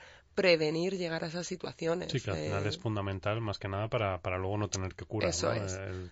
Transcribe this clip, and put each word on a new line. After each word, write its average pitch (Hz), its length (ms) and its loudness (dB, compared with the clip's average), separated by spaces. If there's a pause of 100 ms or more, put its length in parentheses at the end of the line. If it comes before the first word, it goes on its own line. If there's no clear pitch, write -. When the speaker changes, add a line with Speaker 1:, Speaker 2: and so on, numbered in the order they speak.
(340)
Speaker 1:
prevenir 170 640 6
llegar 165 240 -2
a 170 60 -4
esas 170 180 -6
situaciones. 170 640 -2
Speaker 2:
Sí, 147 100 2
que 104 100 -4
al 90 80 0
final 95 280 0
Speaker 1:
Eh, - 40 2
Speaker 2:
es - 80 -4
fundamental, 104 600 0
más 104 180 -2
que 101 100 -6
nada, 101 200 -2
para, 104 320 0
para 92 160 -2
luego 95 220 0
no 104 100 0
tener 92 280 -2
que - 80 -10
curar, 101 260 0
Speaker 1:
Eso 85 220 0
Speaker 2:
¿no? 110 120 0
Speaker 1:
es. 92 100 -4
Speaker 2:
El 92 360 -6